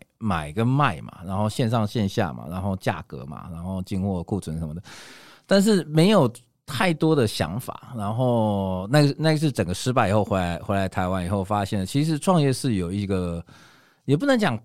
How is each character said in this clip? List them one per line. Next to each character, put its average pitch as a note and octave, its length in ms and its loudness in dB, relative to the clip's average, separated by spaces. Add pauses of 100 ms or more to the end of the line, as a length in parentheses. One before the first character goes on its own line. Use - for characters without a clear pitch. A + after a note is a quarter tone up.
(180)
买 E2 340 -4
跟 A2+ 160 0
卖 B2+ 340 0
嘛， - 220 -16
然 F#2 140 -6
后 G#2+ 100 0
线 A2 220 -2
上 A2+ 160 0
线 G#2+ 240 0
下 F2+ 240 -2
嘛， A#1 160 -14
然 F2+ 100 -8
后 F#2+ 180 -2
价 F2+ 280 -4
格 C2+ 220 -14
嘛， B1 240 -14
然 E2+ 120 -10
后 F#2 200 -6
进 F#2+ 180 -4
货 F#2+ 220 -2
库 G2 160 -4
存 D#2+ 180 -6
什 D#2+ 100 -6
么 D2+ 60 -10
的， F2 80 -10 (640)
但 G3 160 4
是 G3 220 4
没 D#3 260 4
有 D3+ 220 6 (360)
太 F#3 260 2
多 D#3+ 220 2
的 B2 120 4
想 F2+ 320 -2
法。 - 380 -12
然 G#2 160 -4
后 G#2 800 2
那， D3 260 4
那 D#3 160 2
一 D#3 40 0
次 D3 140 0
整 G#2+ 140 0
个 E2+ 80 -2
失 - 180 -2
败 A#2+ 180 2
以 - 20 2
后， G#2+ 120 4
回 G2 140 0
来， F2 220 -2
回 - 160 -2
来 G2 120 0
台 F2+ 200 -2
湾 F#2 180 -2
以 - 20 -4
后， G2 160 0
发 G2+ 220 0
现 F#2+ 180 -2
其 C#3 200 -2
实 D#3+ 160 -2
创 F3+ 200 4
业 C#3 140 4
是 B2+ 220 -2
有 F2+ 160 -2
一 G2+ 160 -2
个， F2+ 360 -2 (640)
也 C3+ 100 2
不 E3+ 80 0
能 C4+ 140 2
讲 G3 260 0